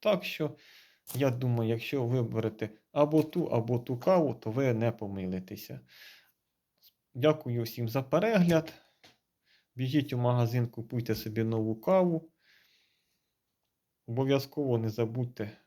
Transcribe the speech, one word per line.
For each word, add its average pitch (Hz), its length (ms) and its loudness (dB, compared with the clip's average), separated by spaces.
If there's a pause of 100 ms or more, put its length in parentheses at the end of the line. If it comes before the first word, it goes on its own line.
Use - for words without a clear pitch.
Так 202 240 0
що, - 320 -6 (580)
я 135 160 4
думаю, 120 400 0
якщо 117 360 -2
виберете 113 640 -2 (220)
або 151 300 4
ту, 156 220 -2
або 120 340 0
ту 120 200 -6
каву, 160 360 2
то - 160 -8
ви 127 240 2
не 113 180 0
помилитеся. 98 880 -8 (1300)
Дякую 127 480 0
всім 117 260 -4
за 131 140 -2
перегляд. 170 720 2 (1000)
Біжіть 131 380 0
у 127 60 -2
магазин, 120 500 2
купуйте 120 460 -4
собі 110 300 -4
нову 110 360 -2
каву. 180 500 2 (1800)
Обов'язково 135 720 0
не 113 100 0
забудьте 113 800 -4